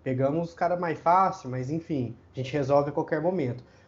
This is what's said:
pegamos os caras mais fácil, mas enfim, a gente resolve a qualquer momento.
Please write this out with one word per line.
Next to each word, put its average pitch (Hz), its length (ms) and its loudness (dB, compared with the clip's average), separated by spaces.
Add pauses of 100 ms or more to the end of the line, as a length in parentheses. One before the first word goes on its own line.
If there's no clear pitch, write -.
pegamos 139 460 0
os - 60 -20
caras 175 240 0
mais 170 180 -2
fácil, 180 540 2
mas 127 180 -4
enfim, 147 460 -4 (180)
a - 60 -12
gente 127 120 -6
resolve 143 380 2
a - 40 -6
qualquer 160 280 -2
momento. 156 420 -2 (240)